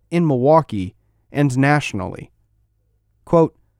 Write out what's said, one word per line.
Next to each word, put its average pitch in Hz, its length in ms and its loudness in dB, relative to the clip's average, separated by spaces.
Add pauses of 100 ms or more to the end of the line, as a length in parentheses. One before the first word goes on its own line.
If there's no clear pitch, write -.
(120)
in 170 160 0
Milwaukee 131 680 0 (360)
and 135 260 -2
nationally. 135 720 -4 (960)
Quote, 165 300 2 (240)